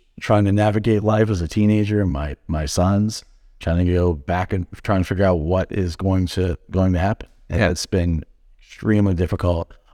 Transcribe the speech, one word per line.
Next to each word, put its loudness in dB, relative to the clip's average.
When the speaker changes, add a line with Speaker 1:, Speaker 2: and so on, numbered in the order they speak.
Speaker 1:
trying 2
to 2
navigate 2
life 2
as -2
a -4
teenager, 2
and 0
my, -6
my -2
sons 0
trying 0
to 2
go 2
back -4
and -4
trying 0
to -2
figure 0
out 2
what -2
is -4
going 0
to, -2
going 2
to 0
happen. -4
And -2
Speaker 2:
Yeah. 4
Speaker 1:
it's -6
been 0
extremely 0
difficult -2